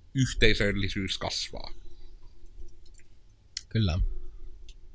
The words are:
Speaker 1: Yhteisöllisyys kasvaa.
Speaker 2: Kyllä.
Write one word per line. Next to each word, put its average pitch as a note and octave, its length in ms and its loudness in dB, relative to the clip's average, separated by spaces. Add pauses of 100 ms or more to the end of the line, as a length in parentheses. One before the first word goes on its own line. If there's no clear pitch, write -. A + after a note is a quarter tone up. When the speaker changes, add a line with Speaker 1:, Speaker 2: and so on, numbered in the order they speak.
(160)
Speaker 1:
Yhteisöllisyys G2+ 1040 4
kasvaa. - 560 -4 (2000)
Speaker 2:
Kyllä. F#2+ 300 2 (960)